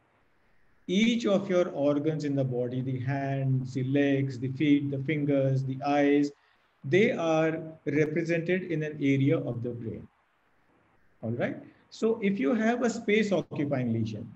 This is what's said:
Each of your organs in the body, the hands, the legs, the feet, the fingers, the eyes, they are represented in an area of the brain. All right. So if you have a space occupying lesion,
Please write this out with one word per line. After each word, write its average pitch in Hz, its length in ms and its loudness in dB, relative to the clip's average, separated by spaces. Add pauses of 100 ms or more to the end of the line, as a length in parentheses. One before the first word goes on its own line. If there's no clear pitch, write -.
(880)
Each 226 380 2
of 196 240 2
your 180 200 2
organs 147 540 0
in 143 120 -2
the 139 80 2
body, 123 380 -4
the 131 180 -4
hands, 135 720 -2
the 131 100 -2
legs, 135 560 0
the 131 100 -4
feet, 143 420 2
the 135 80 -4
fingers, 139 640 0
the 131 200 -6
eyes, 143 460 4 (540)
they 196 260 4
are 160 480 0 (260)
represented 165 800 0
in 160 200 -2
an 151 180 -8
area 139 360 4
of 117 260 -6
the 120 80 -4
brain. 113 360 -10 (1160)
All 113 80 -4
right. 190 260 -4 (320)
So 220 340 -2
if 196 160 0
you 262 160 2
have 233 280 0
a 233 60 2
space 208 420 2
occupying 139 640 -2
lesion, 110 420 -4